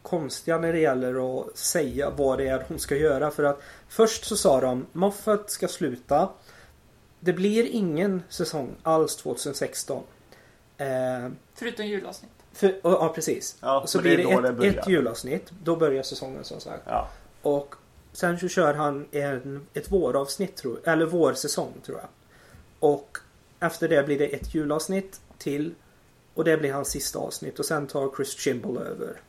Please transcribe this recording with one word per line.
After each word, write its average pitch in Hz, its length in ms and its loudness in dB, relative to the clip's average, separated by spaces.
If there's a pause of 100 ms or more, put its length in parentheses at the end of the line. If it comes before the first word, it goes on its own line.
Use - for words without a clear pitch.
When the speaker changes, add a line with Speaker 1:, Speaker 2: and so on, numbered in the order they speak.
Speaker 1:
konstiga 165 560 -4
när 165 160 0
det 165 60 0
gäller 127 600 0
att - 160 -10
säga 139 520 -2
vad 135 280 2
det 135 100 0
är 131 200 -2
hon 156 120 -8
ska - 160 -2
göra. 147 360 2
För 147 120 -2
att 143 180 2 (280)
först 220 360 2
så 214 120 -2
sa 135 240 6
de, 127 300 0
Moffat 202 580 0
ska - 180 -4
sluta. 151 640 0 (880)
Det 170 140 2
blir 208 320 4
ingen 185 640 0
säsong 156 540 -4
alls 160 320 4
tvåtusen - 380 -6
sexton. - 500 -6 (760)
Ehm, 127 580 -4 (180)
Speaker 2:
Förutom 226 320 -8
julavsnitt. 190 460 -8 (220)
Speaker 1:
för, 190 320 2
och, 175 60 6
ja, 160 240 4
precis. - 460 -4
Speaker 3:
Ja, 139 260 2
Speaker 1:
så - 100 0
Speaker 3:
men 139 60 2
det 170 120 6
Speaker 1:
blir 175 100 2
Speaker 3:
är 175 40 2
Speaker 1:
det - 60 6
Speaker 3:
då 123 40 6
Speaker 1:
ett, 123 60 2
Speaker 3:
det 123 80 2
börjar. 185 200 4
Speaker 1:
ett - 140 -2
julavsnitt, 135 640 0 (120)
då 165 120 2
börjar 139 280 2
säsongen 135 400 -10
som 156 160 -12
sagt. - 260 -12
Speaker 3:
Ja. - 220 -2 (340)
Speaker 1:
Och 143 340 0 (380)
sen 175 260 -2
så 180 80 -4
kör 160 260 4
han 147 380 -2
en, 139 640 -4
ett 147 180 -6
våravsnitt, 143 640 0
tror, - 280 -6
eller 160 220 4
vårsäsong, 151 680 0 (120)
tror - 120 -10
jag. - 100 -14 (720)
Och 143 380 2 (420)
efter 165 280 0
det 147 160 6
blir 143 160 0
det 147 60 4 (100)
ett - 200 -10
julavsnitt 160 640 -2 (180)
till. 151 360 -4 (600)
Och 120 100 -2
det 160 140 6
blir 143 160 0
hans 139 160 -4
sista - 300 -6
avsnitt. - 400 -8
Och 139 60 -2
sen 147 220 -2
tar 139 280 -2
Chris - 240 -4
Chibnall 123 380 -2
över. - 520 -8